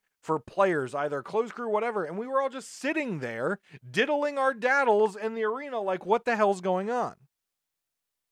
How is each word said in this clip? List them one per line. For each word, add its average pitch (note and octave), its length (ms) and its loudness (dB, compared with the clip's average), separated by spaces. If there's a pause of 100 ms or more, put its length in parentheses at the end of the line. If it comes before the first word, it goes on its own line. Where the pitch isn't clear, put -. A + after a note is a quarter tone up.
(220)
for D#3+ 160 -2
players, D3+ 560 2
either C#3+ 280 -2
closed G#3+ 300 -2
crew, A#3+ 160 -6
whatever, G#3+ 360 0
and D#3+ 120 -8
we A3+ 100 -6
were C4+ 140 0
all C4+ 80 0
just B3+ 320 -10
sitting C#4 380 -2
there, B2 400 -2 (300)
diddling C#4+ 500 0
our C4+ 160 2
daddles A3 640 4
in A3 180 -4
the A3+ 100 -2
arena B3 360 -4
like, F#3 260 -2
"What A3+ 180 2
the A#3 120 2
hell's G3+ 260 4
going F#3+ 280 0
on?" A#3 260 -2 (1160)